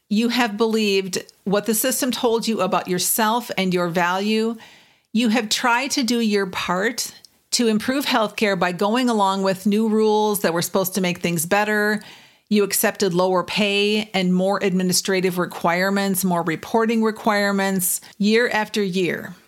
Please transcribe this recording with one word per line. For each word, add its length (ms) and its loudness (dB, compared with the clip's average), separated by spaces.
you 220 2
have 260 0
believed 640 0
what 200 0
the 80 0
system 380 0
told 360 0
you 140 -2
about 260 0
yourself 680 0
and 160 0
your 140 0
value. 680 0
You 160 2
have 200 0
tried 420 0
to 120 0
do 160 0
your 260 2
part 680 -4
to 160 2
improve 380 0
healthcare 520 0
by 140 0
going 380 0
along 320 2
with 240 -2
new 220 2
rules 540 2
that 120 0
were 80 0
supposed 340 -2
to 60 -2
make 180 -2
things 280 -2
better. 560 0
You 140 4
accepted 520 0
lower 280 2
pay 720 0
and 200 2
more 280 2
administrative 800 0
requirements, 840 0
more 200 0
reporting 600 0
requirements, 960 0
year 300 4
after 340 -2
year. 520 -2